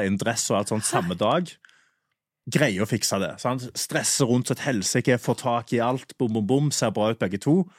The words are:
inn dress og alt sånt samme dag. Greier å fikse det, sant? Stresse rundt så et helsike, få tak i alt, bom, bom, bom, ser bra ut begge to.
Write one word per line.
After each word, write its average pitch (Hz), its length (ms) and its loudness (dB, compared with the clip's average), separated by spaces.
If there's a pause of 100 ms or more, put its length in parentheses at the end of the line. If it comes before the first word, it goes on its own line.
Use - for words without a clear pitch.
inn 98 80 2
dress 113 320 -2
og 101 140 2
alt 104 100 -4
sånt 107 160 -2
samme 92 320 -2
dag. 151 300 0 (1000)
Greier 113 340 2
å 107 60 0
fikse 107 320 0
det, 90 180 -4
sant? 127 380 -4
Stresse - 500 0
rundt 123 220 4
så - 80 0
et - 80 -10
helsike, 123 560 2
få - 180 0
tak 120 380 -2
i 117 80 2
alt, 127 340 -2
bom, 123 160 0
bom, 110 140 0
bom, 139 240 4
ser 123 240 0
bra 107 160 2
ut - 80 -4
begge 98 240 -2
to. 156 140 4 (220)